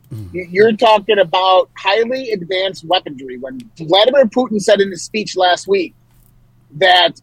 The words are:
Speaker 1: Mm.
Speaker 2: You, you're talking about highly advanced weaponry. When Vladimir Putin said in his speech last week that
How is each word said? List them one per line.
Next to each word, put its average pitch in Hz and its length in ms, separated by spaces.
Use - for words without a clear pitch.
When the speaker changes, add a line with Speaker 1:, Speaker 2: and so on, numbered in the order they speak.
Speaker 1:
Mm. 104 200
Speaker 2:
You, 175 180
you're 214 260
talking 214 420
about 185 580
highly 233 540
advanced 185 540
weaponry. 139 540
When 127 380
Vladimir 208 500
Putin 226 340
said 196 200
in 196 100
his 175 120
speech - 340
last 180 300
week 190 280
that 180 500